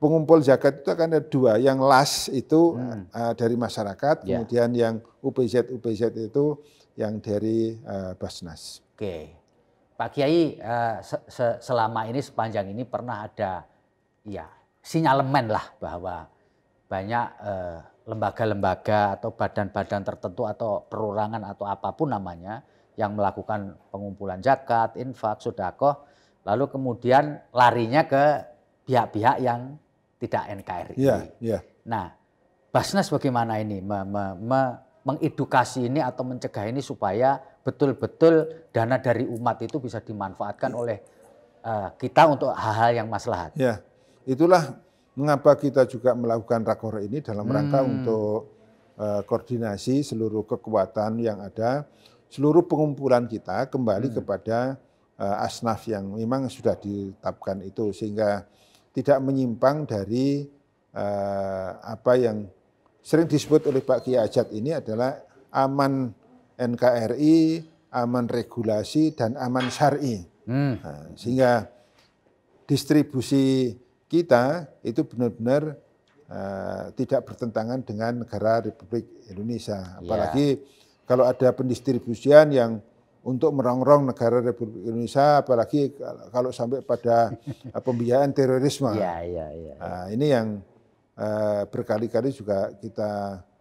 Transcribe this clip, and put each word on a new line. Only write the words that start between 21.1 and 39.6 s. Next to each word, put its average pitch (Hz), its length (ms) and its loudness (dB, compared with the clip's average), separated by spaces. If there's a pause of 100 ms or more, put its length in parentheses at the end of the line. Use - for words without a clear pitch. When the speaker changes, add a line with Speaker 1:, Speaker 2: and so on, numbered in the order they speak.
Speaker 2:
atau 101 160 -10
apapun 101 480 -4
namanya 95 480 -8 (400)
yang 104 160 -2
melakukan 101 640 -4 (160)
pengumpulan 98 480 -8
zakat, 117 560 0
infak, 120 400 -6
sedekah, 123 640 -2 (400)
lalu 117 240 0
kemudian 135 720 0 (160)
larinya 120 480 4
ke 143 400 2 (400)
pihak-pihak 117 560 2
yang 127 400 -4 (400)
tidak 113 320 -4
N 101 160 -12
K - 20 -6 (140)
R - 80 -14
I. - 80 -16
Speaker 1:
Iya, 131 180 4 (220)
iya. 113 200 -2 (280)
Speaker 2:
Nah, 104 240 -6 (640)
Basnas 185 320 0
bagaimana 117 560 0
ini 104 160 -6
me-, 98 240 -4
me-, 98 320 -6
me-, 123 400 0 (320)
mengedukasi 135 800 0
ini 143 160 0
atau 127 240 -6
mencegah 123 400 -6
ini 131 160 -6
supaya 123 560 0 (240)
betul-betul 151 1120 2
dana 117 240 2
dari 120 240 0
umat 117 400 -4